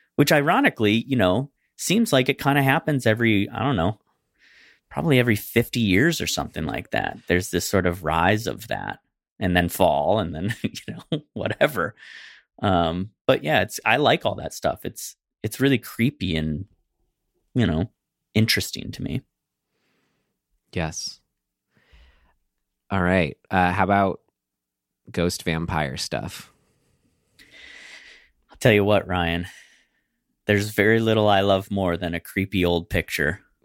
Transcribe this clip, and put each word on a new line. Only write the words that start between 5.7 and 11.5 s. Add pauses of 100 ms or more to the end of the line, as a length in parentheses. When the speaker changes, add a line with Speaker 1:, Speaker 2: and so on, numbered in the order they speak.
Speaker 1:
years
or
something
like
that. (100)
There's
this
sort
of
rise
of
that (400)
and
then
fall
and
then,
<laughs>
you (180)
know, (100)
whatever. (640)